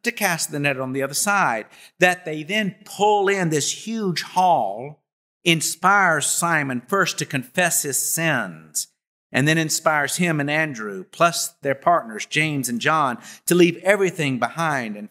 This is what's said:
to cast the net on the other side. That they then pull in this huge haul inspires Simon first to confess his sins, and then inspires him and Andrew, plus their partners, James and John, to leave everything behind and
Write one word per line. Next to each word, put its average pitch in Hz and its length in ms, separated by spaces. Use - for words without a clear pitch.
to 233 80
cast 180 400
the 147 80
net 143 220
on 131 100
the 131 100
other 139 120
side. 147 540
That 180 260
they 156 180
then 196 400
pull 202 460
in 190 220
this - 360
huge 214 360
haul 143 760
inspires 170 840
Simon 147 640
first 190 280
to 156 80
confess 160 580
his 139 140
sins, 101 920
and 131 160
then 160 100
inspires 151 600
him 165 240
and 143 100
Andrew, 113 540
plus - 440
their 139 140
partners, 127 500
James 147 420
and 120 140
John, 143 360
to 175 100
leave 175 220
everything 175 600
behind 120 580
and 104 140